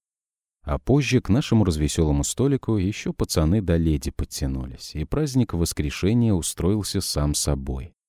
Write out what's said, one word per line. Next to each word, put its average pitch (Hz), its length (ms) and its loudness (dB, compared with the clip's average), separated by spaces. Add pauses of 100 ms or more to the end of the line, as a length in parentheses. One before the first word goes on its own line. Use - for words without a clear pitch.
(640)
А - 160 -4
позже 123 420 2
к - 100 -2
нашему 113 340 4
развеселому 76 580 2
столику 127 540 0
еще 104 360 -2
пацаны 90 480 2
да 87 160 2
леди 80 360 0
подтянулись, 65 800 -6
и 78 100 -4
праздник 131 500 0
воскрешения 90 760 0
устроился 92 680 0
сам 73 340 -2
собой. 65 560 -4 (180)